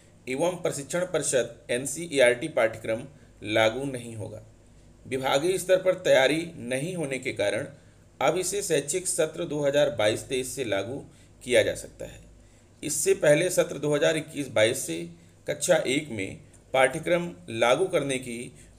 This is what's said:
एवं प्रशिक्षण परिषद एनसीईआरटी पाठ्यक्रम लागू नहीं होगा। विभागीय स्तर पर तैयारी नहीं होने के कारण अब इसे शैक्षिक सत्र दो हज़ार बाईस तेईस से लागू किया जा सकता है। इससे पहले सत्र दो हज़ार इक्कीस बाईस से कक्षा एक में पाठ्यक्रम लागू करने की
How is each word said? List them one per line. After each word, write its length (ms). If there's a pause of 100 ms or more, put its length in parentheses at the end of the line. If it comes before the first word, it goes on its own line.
(260)
एवं 360
प्रशिक्षण 440
परिषद 500 (140)
एनसीईआरटी 800
पाठ्यक्रम 560 (380)
लागू 420
नहीं 300
होगा। 300 (600)
विभागीय 520
स्तर 240
पर 200
तैयारी 440 (120)
नहीं 380
होने 220
के 160
कारण 320 (540)
अब 160
इसे 260
शैक्षिक 440
सत्र 380
दो 160
हज़ार 300
बाईस 320
तेईस 320
से 100
लागू 300 (480)
किया 200
जा 120
सकता 300
है। 160 (640)
इससे 340
पहले 340
सत्र 280
दो 160
हज़ार 220
इक्कीस 320
बाईस 300
से 180 (500)
कक्षा 300 (100)
एक 240
में 300 (340)
पाठ्यक्रम 560 (200)
लागू 360
करने 320
की 220 (380)